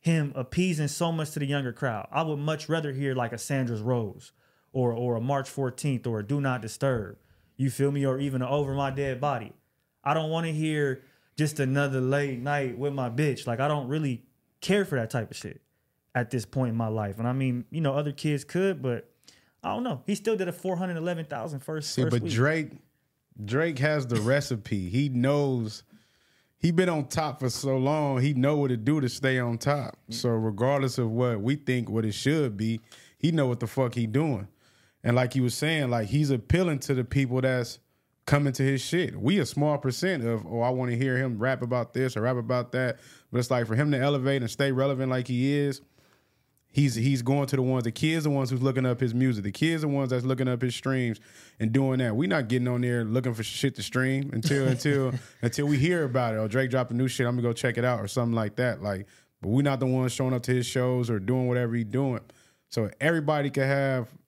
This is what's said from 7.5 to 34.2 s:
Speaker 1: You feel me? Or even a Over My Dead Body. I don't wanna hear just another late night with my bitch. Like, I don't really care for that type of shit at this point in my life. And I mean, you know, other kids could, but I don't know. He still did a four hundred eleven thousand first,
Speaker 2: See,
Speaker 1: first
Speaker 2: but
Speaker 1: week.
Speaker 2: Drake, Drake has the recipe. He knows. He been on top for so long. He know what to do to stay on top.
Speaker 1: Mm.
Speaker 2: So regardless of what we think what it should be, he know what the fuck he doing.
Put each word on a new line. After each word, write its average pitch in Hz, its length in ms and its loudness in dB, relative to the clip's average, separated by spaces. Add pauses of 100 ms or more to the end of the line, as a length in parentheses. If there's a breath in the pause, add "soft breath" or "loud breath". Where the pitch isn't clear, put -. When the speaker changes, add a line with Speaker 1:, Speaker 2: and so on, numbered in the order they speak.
Speaker 1:
You 135 140 2
feel 139 220 2
me? 139 140 0
Or 131 120 0
even 139 240 -2
a 123 60 -4
Over 139 260 0
My 139 160 0
Dead 135 300 -4
Body. 127 320 -2 (500)
I 143 120 0
don't 156 160 -2
wanna 165 220 -2
hear 151 500 0 (340 soft breath)
just 151 240 0
another 135 400 2
late 135 400 0
night 139 380 -2
with 143 160 -2
my 127 160 -2
bitch. 127 360 -2
Like, 117 140 -2
I 143 80 2
don't 147 200 -2
really 139 340 -2 (400)
care 196 220 2
for 160 120 -4
that 113 140 -2
type 113 200 -4
of - 60 -14
shit - 240 -14 (540)
at 123 160 -2
this 120 140 -2
point 131 260 -2
in 110 60 -2
my 113 120 -2
life. 107 300 -4
And 117 100 -2
I 127 40 -2
mean, 127 380 -2
you 160 100 -4
know, 139 140 0
other 147 180 -2
kids 143 320 -2
could, 180 380 -2
but - 280 -4 (520 soft breath)
I 82 120 -6
don't - 80 -4
know. 120 240 -4
He 208 80 0
still 220 220 -2
did 185 120 -2
a 180 40 -4
four 180 240 -4
hundred 180 200 -4
eleven 165 300 -4
thousand 143 340 -8
first, 156 320 -8
Speaker 2:
See, 131 100 0
Speaker 1:
first 120 100 2
Speaker 2:
but 120 100 2
Speaker 1:
week. 107 100 -4
Speaker 2:
Drake, 147 400 2 (720)
Drake 139 340 0
has 147 280 0
the 117 140 0
recipe. 110 680 0
He 131 220 0
knows. 127 720 0 (760 soft breath)
He 170 140 2
been 175 180 4
on 151 180 0
top 151 320 -2
for 131 80 0
so 135 300 -2
long. 139 420 2
He 143 140 2
know 139 220 4
what 143 120 2
to 127 80 2
do 135 240 2
to 127 80 0
stay 131 300 0
on 120 180 0
top. 139 400 -2 (140)
Speaker 1:
Mm. 113 40 -10
Speaker 2:
So 120 160 -2
regardless 117 680 2
of 117 120 2
what 117 300 0
we 131 160 2
think 127 320 -2
what 110 160 0
it 107 80 0
should 135 460 0
be, 110 220 0 (380 loud breath)
he 165 140 2
know 151 140 4
what 123 140 0
the 120 60 -4
fuck 120 280 0
he 120 120 2
doing. 117 400 0 (560 soft breath)